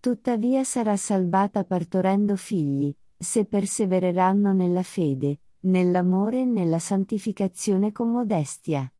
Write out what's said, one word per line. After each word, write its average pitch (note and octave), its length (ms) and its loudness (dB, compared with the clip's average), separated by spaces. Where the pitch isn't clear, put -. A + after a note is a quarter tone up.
Tuttavia B3 640 0
sarà G#3+ 320 0
salvata F#3+ 640 0
partorendo F#3+ 720 0
figli, C#3+ 580 -2
se G#3 280 -2
persevereranno F#3+ 1080 2
nella F3+ 300 2
fede, C#3+ 600 -2
nell'amore F#3 800 2
e C4 60 -2
nella F3 340 0
santificazione G3 1120 -2
con A3+ 180 -4
modestia. E3 880 -2